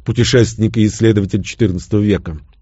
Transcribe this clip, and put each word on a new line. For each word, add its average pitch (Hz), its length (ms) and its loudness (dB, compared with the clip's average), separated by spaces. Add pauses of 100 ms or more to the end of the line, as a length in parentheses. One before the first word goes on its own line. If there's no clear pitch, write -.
путешественник 113 720 0
и 110 80 2
исследователь 104 580 0
четырнадцатого 101 580 -2
века. 90 380 -2 (220)